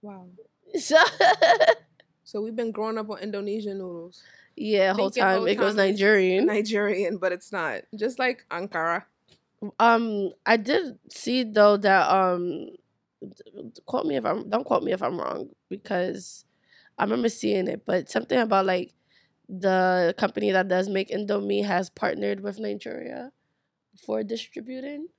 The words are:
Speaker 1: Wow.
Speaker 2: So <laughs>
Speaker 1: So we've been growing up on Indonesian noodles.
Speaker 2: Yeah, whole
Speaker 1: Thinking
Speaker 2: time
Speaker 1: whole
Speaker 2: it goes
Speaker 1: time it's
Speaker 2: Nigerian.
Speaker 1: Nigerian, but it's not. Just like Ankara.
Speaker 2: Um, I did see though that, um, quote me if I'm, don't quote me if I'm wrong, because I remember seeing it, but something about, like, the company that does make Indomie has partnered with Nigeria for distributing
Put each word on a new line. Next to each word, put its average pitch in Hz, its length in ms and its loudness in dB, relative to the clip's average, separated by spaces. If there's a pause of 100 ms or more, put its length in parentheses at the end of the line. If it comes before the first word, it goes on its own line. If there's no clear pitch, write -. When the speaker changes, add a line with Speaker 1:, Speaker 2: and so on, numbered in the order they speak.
Speaker 1:
Wow. 190 280 -18 (440)
Speaker 2:
So 311 220 0 (640)
<laughs> - 640 -2
Speaker 1:
So - 180 -8
we've 220 140 -8
been 226 160 -4
growing 220 260 -4
up 214 100 -6
on 208 120 -8
Indonesian 202 580 -6
noodles. 180 420 -12 (360)
Speaker 2:
Yeah, 196 380 2
whole 196 160 0
Speaker 1:
Thinking 240 120 0
Speaker 2:
time 190 160 4
Speaker 1:
whole - 80 0
Speaker 2:
it 196 80 2
goes 208 220 0
Speaker 1:
time 196 140 4
it's - 100 2
Speaker 2:
Nigerian. 196 460 4
Speaker 1:
Nigerian, 208 720 0
but 180 120 0
it's 180 220 -10
not. 156 300 -4 (120)
Just 220 240 -6
like 254 320 -2
Ankara. 170 540 -4 (760)
Speaker 2:
Um, 226 540 4 (120)
I 226 120 4
did 247 420 0 (100)
see 247 360 -2
though 208 320 6
that, 190 340 4
um, 180 600 0 (1160)
quote - 200 -2
me 139 100 -2
if 117 80 -2
I'm, 190 260 -2
don't 233 140 0
quote - 180 2
me 147 100 -2
if 190 120 -2
I'm 147 160 -2
wrong, - 300 -6 (180)
because 185 760 -6 (540)
I - 60 2
remember 226 240 0
seeing 208 400 -2
it, - 180 -8
but 180 240 -2
something - 280 0
about, 202 280 2
like, 180 260 -2 (580)
the 185 680 2
company 208 340 0
that 185 160 2
does 185 220 0
make 190 180 -2
Indomie 202 560 -2
has 185 240 -2
partnered 202 520 -4
with 202 200 -10
Nigeria 214 720 -10 (640)
for 220 260 -6
distributing 262 840 -10 (100)